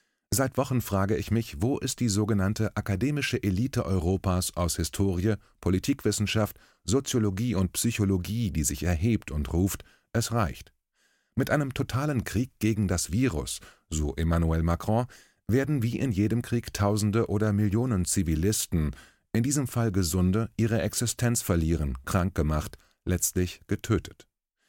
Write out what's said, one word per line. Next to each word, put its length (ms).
Seit 220
Wochen 240
frage 380
ich 120
mich, 320
wo 160
ist 220
die 80
sogenannte 720
akademische 640
Elite 420
Europas 720
aus 220
Historie, 560
Politikwissenschaft, 960
Soziologie 680
und 200
Psychologie, 760
die 140
sich 200
erhebt 460
und 220
ruft, 320
„Es 180
reicht“? 400
Mit 140
einem 240
totalen 500
Krieg 260
gegen 280
das 240
Virus, 480
so 260
Emmanuel 480
Macron, 420
werden 340
wie 160
in 140
jedem 280
Krieg 320
Tausende 560
oder 220
Millionen 540
Zivilisten, 920
in 100
diesem 240
Fall 240
Gesunde, 640
ihre 260
Existenz 600
verlieren, 640
krank 300
gemacht, 420
letztlich 640
getötet. 640